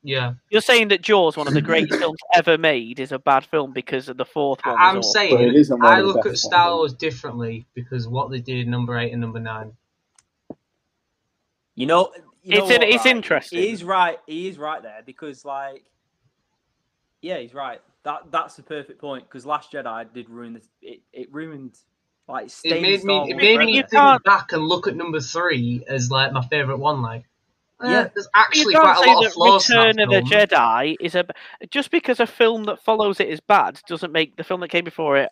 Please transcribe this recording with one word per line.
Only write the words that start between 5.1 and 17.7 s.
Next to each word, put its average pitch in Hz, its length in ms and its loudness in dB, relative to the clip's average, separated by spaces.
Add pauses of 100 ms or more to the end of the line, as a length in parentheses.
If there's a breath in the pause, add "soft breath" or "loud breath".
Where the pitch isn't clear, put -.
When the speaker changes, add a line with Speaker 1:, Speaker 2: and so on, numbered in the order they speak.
Speaker 1:
saying 196 240 2
Speaker 4:
But 120 100 4
it 127 100 2
isn't 143 260 4
one 123 120 6
Speaker 1:
I - 60 6
Speaker 4:
of - 40 2
the - 40 0
Speaker 1:
look 196 160 0
Speaker 4:
best - 40 -2
Speaker 1:
at 120 100 -4
Star 175 320 0
Speaker 4:
ones. 170 80 -2
Speaker 1:
Wars 151 160 -2
differently 120 800 -10
because 120 340 -10
what 127 240 -6
they 131 80 -8
did 123 200 -8
in 120 100 -4
number 120 280 -4
eight 120 140 -4
and 120 80 -8
number 113 200 -8
nine. 110 340 -12 (2000)
Speaker 3:
You 123 100 -6
know, 170 260 2 (320)
you 190 140 2
Speaker 2:
It's - 120 2
Speaker 3:
know 247 60 6
Speaker 2:
in-, - 60 4
Speaker 3:
what, 214 80 2
Speaker 2:
it's 247 160 2
Speaker 3:
right? 254 100 4
Speaker 2:
interesting. 175 440 -4
Speaker 3:
He 196 120 0
is 190 120 -12
right. 175 440 -2
He 165 200 -10
is 180 100 -14
right 151 260 -10
there 110 220 -18
because, 135 400 -18
like, 139 400 -12 (1400)
yeah, 175 180 -10
he's 117 140 -18
right. 131 280 -12 (220)